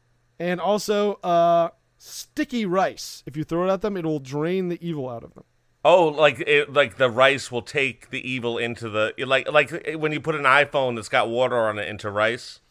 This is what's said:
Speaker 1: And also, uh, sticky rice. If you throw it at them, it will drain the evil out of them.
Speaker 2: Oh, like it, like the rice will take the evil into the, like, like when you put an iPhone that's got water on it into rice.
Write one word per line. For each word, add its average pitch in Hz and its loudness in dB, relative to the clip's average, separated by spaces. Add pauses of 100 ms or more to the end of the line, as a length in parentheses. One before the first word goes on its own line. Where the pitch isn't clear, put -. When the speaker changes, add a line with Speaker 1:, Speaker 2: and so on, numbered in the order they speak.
(380)
Speaker 1:
And 175 -4
also, 208 0
uh, 170 4 (280)
sticky - -6
rice. 170 -4
If 135 -14
you 156 -6
throw 175 -2
it 190 2
at 196 -2
them, 202 -4
it 170 -6
will 156 -4
drain 160 -4
the 170 -8
evil 147 -6
out 117 -12
of - -20
them. - -20 (400)
Speaker 2:
Oh, 170 8
like 147 2
it, 147 2
like 135 2
the 127 4
rice 131 4
will 120 -4
take 135 -6
the 131 -10
evil 117 -4
into 117 -6
the, 107 -2 (120)
like, 131 0
like 147 2 (260)
when 156 -4
you 147 -6
put 156 -6
an 147 -6
iPhone 135 4
that's 107 -10
got 117 2
water 123 0
on 107 0
it 98 -6
into 104 -8
rice. 110 -4 (100)